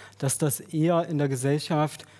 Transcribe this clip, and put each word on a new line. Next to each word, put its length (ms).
dass 200
das 220
eher 460
in 120
der 100
Gesellschaft, 760